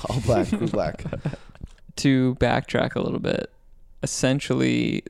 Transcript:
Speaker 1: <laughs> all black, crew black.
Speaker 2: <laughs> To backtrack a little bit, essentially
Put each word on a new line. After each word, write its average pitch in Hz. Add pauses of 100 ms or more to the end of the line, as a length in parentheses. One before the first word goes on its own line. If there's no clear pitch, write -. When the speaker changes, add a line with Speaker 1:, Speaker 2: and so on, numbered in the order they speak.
Speaker 1:
<laughs> -
all 117
black, -
crew 202
black. 87
Speaker 2:
<laughs> - (840)
To 131
backtrack 120
a -
little -
bit, - (500)
essentially 131